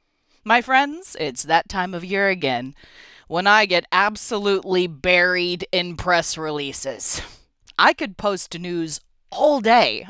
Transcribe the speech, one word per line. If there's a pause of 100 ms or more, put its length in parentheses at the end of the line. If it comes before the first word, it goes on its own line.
(460)
My
friends,
it's
that
time
of
year
again (520)
when
I
get
absolutely
buried
in
press
releases. (560)
I
could
post
news (300)
all
day